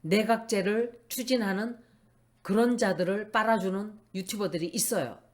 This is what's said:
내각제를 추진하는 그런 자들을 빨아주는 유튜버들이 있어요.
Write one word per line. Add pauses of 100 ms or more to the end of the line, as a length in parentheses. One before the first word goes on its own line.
내각제를
추진하는 (640)
그런
자들을
빨아주는 (140)
유튜버들이
있어요. (140)